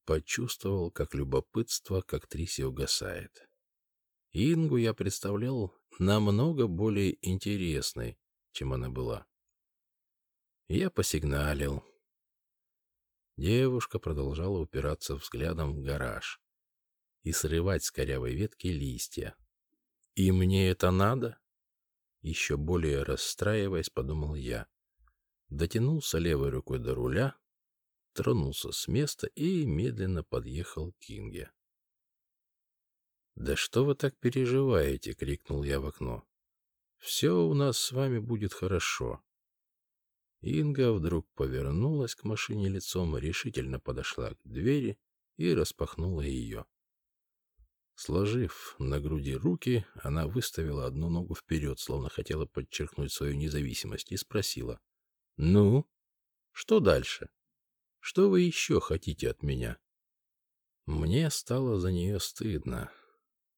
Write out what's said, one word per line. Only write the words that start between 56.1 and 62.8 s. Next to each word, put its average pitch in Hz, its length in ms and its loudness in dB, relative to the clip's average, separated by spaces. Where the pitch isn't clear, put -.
что - 280 4
дальше? 80 500 4
Что 196 300 4
вы 180 120 6
еще 165 380 4
хотите - 500 -2
от - 140 -8
меня?" 64 340 -2
Мне 82 440 2
стало 123 500 0
за 90 120 2
нее 92 280 0
стыдно. 73 680 -4